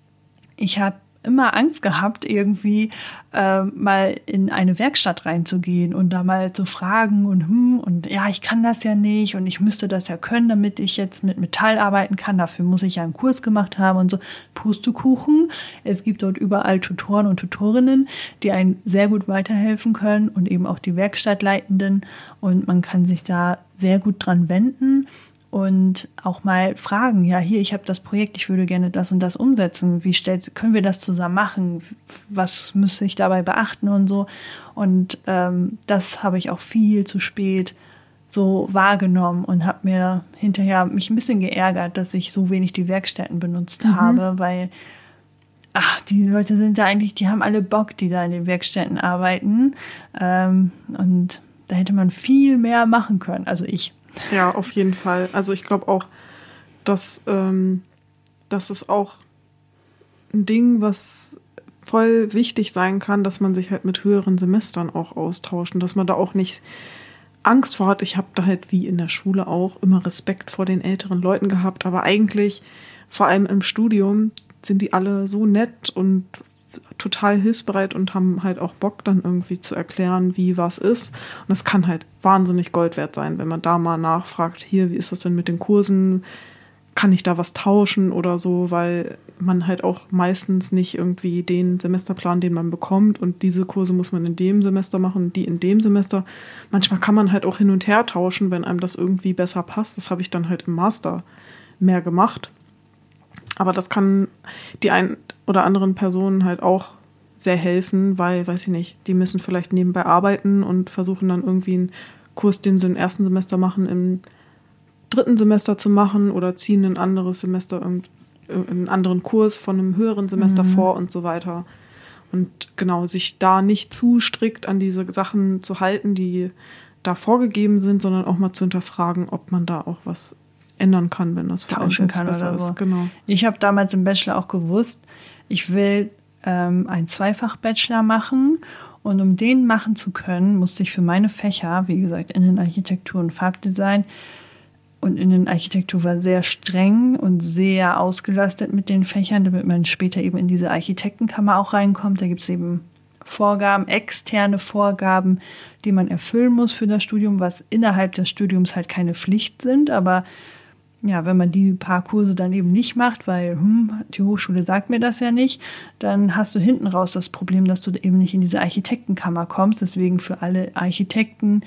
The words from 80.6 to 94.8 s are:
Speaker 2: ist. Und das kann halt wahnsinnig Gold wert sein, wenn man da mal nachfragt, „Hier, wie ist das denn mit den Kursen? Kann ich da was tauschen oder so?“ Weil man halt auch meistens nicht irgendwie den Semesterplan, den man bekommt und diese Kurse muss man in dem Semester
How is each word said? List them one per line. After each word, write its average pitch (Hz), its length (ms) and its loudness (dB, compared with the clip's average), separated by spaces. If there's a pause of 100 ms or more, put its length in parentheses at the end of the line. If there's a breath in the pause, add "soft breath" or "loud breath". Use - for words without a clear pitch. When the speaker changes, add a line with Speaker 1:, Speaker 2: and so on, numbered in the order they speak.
Speaker 2:
ist. - 380 0 (280 loud breath)
Und - 60 -20
das - 160 0
kann 185 220 2
halt 165 180 -2 (160)
wahnsinnig 180 520 2
Gold 170 260 0
wert 147 160 -6
sein, 156 240 -6
wenn 160 100 -6
man 165 140 -6
da 170 160 2
mal 165 180 0
nachfragt, 165 640 -4
„Hier, 190 280 0
wie 175 60 -4
ist - 160 -4
das 180 80 -8
denn 175 140 -2
mit 175 140 -2
den 175 100 -2
Kursen? 190 640 2 (720 loud breath)
Kann 202 180 4
ich 180 100 2
da 175 160 0
was 170 160 -2
tauschen 196 580 2
oder 175 260 -2
so?“ 180 320 0
Weil 175 460 -4 (220)
man 180 300 0
halt 180 160 -4
auch 185 260 -2
meistens 185 640 0
nicht 185 260 -2
irgendwie 180 460 -4
den 180 360 0
Semesterplan, 180 600 -2
den 175 120 0
man 170 180 -2
bekommt 196 500 2
und 180 220 -4
diese 185 220 0
Kurse 185 280 -2
muss 180 200 -2
man 170 140 -4
in 170 100 -4
dem 190 240 2
Semester 190 380 0